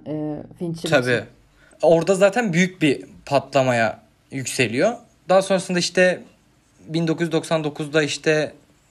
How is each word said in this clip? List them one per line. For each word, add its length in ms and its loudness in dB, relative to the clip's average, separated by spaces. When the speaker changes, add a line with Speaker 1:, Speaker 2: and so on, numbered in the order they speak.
Speaker 1:
e, 360 -8
Fincher 200 -6
için. 100 -6
Speaker 2:
Tabii. 340 0
Orada 340 4
zaten 380 2
büyük 280 0
bir 240 0
patlamaya 760 0
yükseliyor. 600 -2
Daha 120 6
sonrasında 380 -2
işte 420 0
bin 200 -2
dokuz 140 -2
yüz 100 -4
doksan 320 -2
dokuzda 400 -2
işte 500 -2